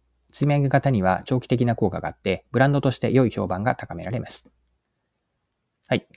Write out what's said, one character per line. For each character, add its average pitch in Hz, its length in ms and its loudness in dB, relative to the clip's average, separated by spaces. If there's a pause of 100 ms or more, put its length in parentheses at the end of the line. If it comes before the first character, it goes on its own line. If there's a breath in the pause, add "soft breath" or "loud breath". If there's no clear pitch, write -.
(300)
う。 - 40 -20
積 143 140 -2
み 147 80 2
上 143 60 2
げ 139 80 0
型 135 220 2
に 104 120 2
は 92 220 2
長 127 140 0
期 - 80 -8
的 123 180 0
な 117 100 2
効 101 140 0
果 - 100 -4
が - 80 -8
あ - 40 -8
っ - 60 -14
て、 - 340 -4
ブ 123 80 2
ラ 131 80 4
ン 143 40 2
ド 143 100 0
と 135 100 0
し - 80 -6
て 117 120 -2
良 127 140 6
い 107 60 0
評 101 160 -4
判 90 160 -4
が 123 120 0
高 - 200 -12
め 82 100 -12
ら 90 60 -8
れ - 80 -6
ま - 100 -10
す。 - 200 -14 (1400)
は 131 80 -2
い、 - 220 -4